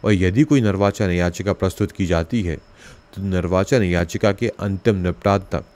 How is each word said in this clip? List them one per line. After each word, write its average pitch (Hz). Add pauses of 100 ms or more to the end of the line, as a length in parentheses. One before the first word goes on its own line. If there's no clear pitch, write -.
और 107
यदि 95
कोई 147
निर्वाचन 101
याचिका 90
प्रस्तुत 95
की 98
जाती 87
है, 80 (600)
तो 95
निर्वाचन 92
याचिका 87
के 113
अंतिम 98
निपटान 92
तक 87 (100)